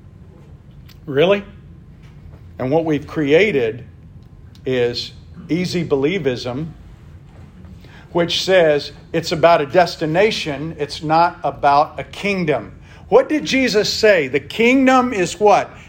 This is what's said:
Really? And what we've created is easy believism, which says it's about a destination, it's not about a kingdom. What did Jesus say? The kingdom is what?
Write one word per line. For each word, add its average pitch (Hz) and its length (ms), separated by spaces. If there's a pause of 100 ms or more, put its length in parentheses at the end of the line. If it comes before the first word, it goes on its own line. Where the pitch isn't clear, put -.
(1040)
Really? 175 360 (1200)
And 127 100
what 160 140
we've 156 240
created 143 800 (800)
is 120 480 (340)
easy 170 400
believism, 135 800 (1400)
which 170 320
says 160 480 (220)
it's 160 180
about 165 300
a 143 40
destination, 165 1120
it's 147 240
not 165 440
about 143 520
a 139 60
kingdom. 160 800 (260)
What 254 220
did 302 160
Jesus 220 480
say? 190 340
The 135 140
kingdom 254 720
is 185 260
what? 196 320 (160)